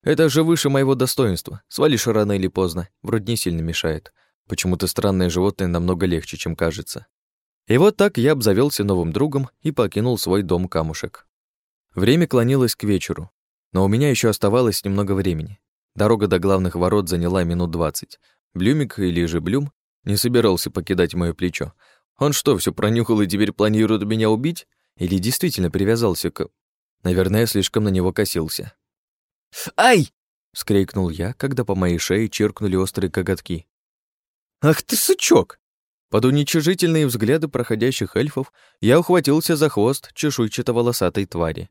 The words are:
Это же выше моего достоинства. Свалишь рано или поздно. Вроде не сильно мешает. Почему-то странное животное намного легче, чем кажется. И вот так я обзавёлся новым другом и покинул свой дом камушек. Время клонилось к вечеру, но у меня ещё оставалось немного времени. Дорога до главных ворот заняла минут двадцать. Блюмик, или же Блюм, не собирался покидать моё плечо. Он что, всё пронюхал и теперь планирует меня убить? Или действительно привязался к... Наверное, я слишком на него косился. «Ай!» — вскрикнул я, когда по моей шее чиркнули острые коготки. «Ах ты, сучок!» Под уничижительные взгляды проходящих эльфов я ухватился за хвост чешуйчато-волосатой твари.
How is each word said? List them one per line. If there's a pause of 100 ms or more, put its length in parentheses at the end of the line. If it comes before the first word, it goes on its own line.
Это
же
выше
моего
достоинства.
Свалишь
рано
или
поздно. (140)
Вроде
не
сильно
мешает. (360)
Почему-то
странное
животное
намного
легче,
чем
кажется. (600)
И
вот
так
я
обзавёлся
новым
другом (140)
и
покинул
свой
дом
камушек. (680)
Время
клонилось
к
вечеру, (420)
но
у
меня
ещё
оставалось
немного
времени. (340)
Дорога
до
главных
ворот
заняла
минут
двадцать. (340)
Блюмик,
или
же
Блюм, (300)
не
собирался
покидать
моё
плечо. (460)
Он
что,
всё
пронюхал
и
теперь
планирует
меня
убить? (300)
Или
действительно
привязался
к... (560)
Наверное,
я
слишком
на
него
косился. (1040)
«Ай!» — (420)
вскрикнул
я,
когда
по
моей
шее
чиркнули
острые
коготки. (960)
«Ах
ты,
сучок!» (500)
Под
уничижительные
взгляды
проходящих
эльфов (280)
я
ухватился
за
хвост
чешуйчато-волосатой
твари.